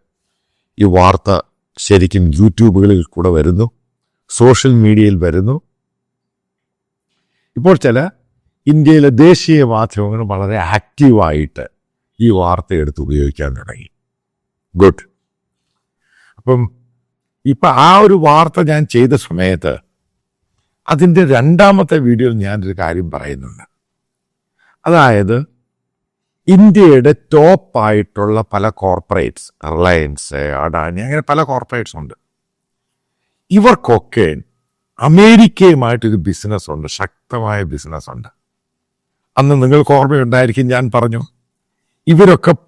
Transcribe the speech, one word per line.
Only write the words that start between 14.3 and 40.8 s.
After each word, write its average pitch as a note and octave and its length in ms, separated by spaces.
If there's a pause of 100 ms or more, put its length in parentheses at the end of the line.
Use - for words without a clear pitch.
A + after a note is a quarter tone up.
ഗുഡ്. F2+ 300 (1300)
അപ്പം B2 340 (720)
ഇപ്പൊ C3+ 220
ആ D#3 320
ഒരു G3+ 160
വാർത്ത D#3+ 540
ഞാൻ D3+ 180
ചെയ്ത A#2+ 280
സമയത്ത് F2+ 600 (1120)
അതിൻ്റെ E3+ 340 (120)
രണ്ടാമത്തെ E3+ 640
വീഡിയോയിൽ A#2+ 380
ഞാനൊരു G2 420
കാര്യം E2+ 320
പറയുന്നുണ്ട്. C2+ 540 (1200)
അതായത് A#2+ 500 (1160)
ഇന്ത്യയുടെ F3+ 580 (200)
ടോപ്പായിട്ടുള്ള G#2+ 1200
പല G2+ 160
കോർപ്പറേറ്റ്സ്, F2+ 840 (140)
റിലയൻസ്, D#2 680
അഡാനി, D#2 680
അങ്ങനെ C#3 280
പല D3 140
കോർപ്പറേറ്റ്സ് B2 540
ഉണ്ട്. C#2+ 180 (1400)
ഇവർക്കൊക്കെ A#2+ 840 (600)
അമേരിക്കയുമായിട്ടൊരു D#3+ 1200
ബിസിനസ് F#2+ 540
ഉണ്ട്, D2+ 180
ശക്തമായ G#2+ 720
ബിസിനസ് D#2 480
ഉണ്ട്. A#1+ 180 (1080)
അന്ന് C#3 240
നിങ്ങൾക്ക് C#3+ 300
ഓർമ്മയുണ്ടായിരിക്കും, B2+ 760
ഞാൻ B2 260